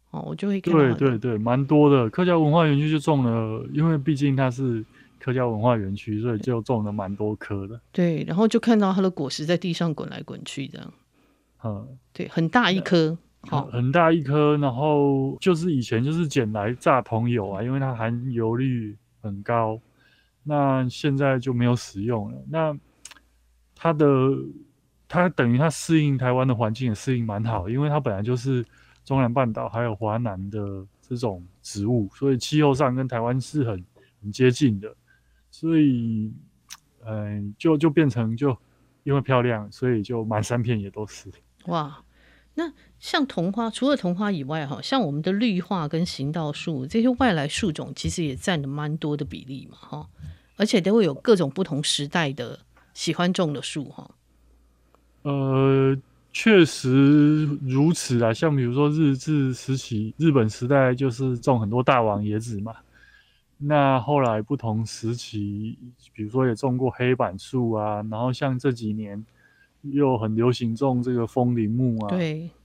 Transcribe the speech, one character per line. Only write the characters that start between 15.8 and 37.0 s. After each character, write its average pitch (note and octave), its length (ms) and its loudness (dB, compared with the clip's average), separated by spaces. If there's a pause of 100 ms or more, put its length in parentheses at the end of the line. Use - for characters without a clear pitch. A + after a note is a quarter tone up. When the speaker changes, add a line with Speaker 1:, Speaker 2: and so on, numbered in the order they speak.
Speaker 2:
前 A2+ 200 0
就 C#3+ 100 0
是 E3+ 140 0
捡 C3 260 0
来 G#2+ 200 -2
榨 B2+ 300 2
桐 A2+ 260 -2
油 G#2+ 220 0
啊， G2 120 -6
因 B2 100 -4
为 C3+ 60 -2
它 C3+ 160 -2
含 A#2+ 380 -4
油 A2+ 240 0
率 A#2+ 400 -2 (240)
很 G2+ 220 -8
高， A2+ 360 0 (640)
那 C#3 460 0
现 C#3+ 280 -2
在 C3+ 220 2
就 B2+ 140 -2
没 A#2+ 120 2
有 A#2+ 120 4
使 G2 260 -8
用 A2 300 -2
了。 B2+ 60 -14 (100)
那 D#3 280 -2 (1000)
它 E3 180 0
的， D3+ 140 4 (1000)
它 F3 220 2
等 A#2+ 240 2
于 B2 60 4
它 D#3+ 100 4
适 D#3+ 340 2
应 C#3+ 140 2
台 B2+ 160 0
湾 C3 160 2
的 B2+ 60 2
环 A2 180 0
境 B2 160 -4
也 G#2+ 60 0
适 B2+ 240 -2
应 A#2 80 -2
蛮 G#2+ 180 -4
好， G#2 240 -2
因 B2 120 -2
为 D3 80 0
它 D3 120 0
本 B2 140 -2
来 F#2+ 80 -4
就 B2 140 0
是 B2 280 -2 (400)
中 C3+ 160 0
南 A#2+ 120 2
半 B2 200 2
岛 A#2+ 160 -6
还 A2+ 140 -4
有 A#2 120 -2
华 G#2+ 220 -2
南 G2+ 340 -6
的 G2+ 340 -8 (160)
这 - 160 -8
种 G2+ 280 -4 (180)
植 G2+ 240 -6
物， A2+ 280 0
所 C#3 180 0
以 B2+ 60 0
气 D3+ 240 0
候 C#3+ 120 4
上 B2+ 200 0
跟 C3 120 -2
台 B2 140 -4
湾 B2 200 -2
是 D3 220 -4
很， G2+ 220 -4 (380)
很 G2+ 100 -8
接 B2+ 180 4
近 A#2+ 300 2
的， A2 120 -14 (580)
所 D#3+ 280 0
以， A#2 540 2 (720)